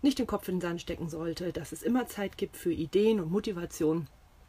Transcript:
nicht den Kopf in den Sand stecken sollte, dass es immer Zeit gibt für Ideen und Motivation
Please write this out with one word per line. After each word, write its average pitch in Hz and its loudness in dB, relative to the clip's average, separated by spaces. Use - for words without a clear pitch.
nicht 277 4
den 233 0
Kopf - -2
in 185 0
den 180 0
Sand 170 -2
stecken 165 -6
sollte, 165 -4
dass 147 -8
es 160 -10
immer 240 2
Zeit 202 -6
gibt - -4
für 175 0
Ideen 202 4
und 160 -2
Motivation 170 0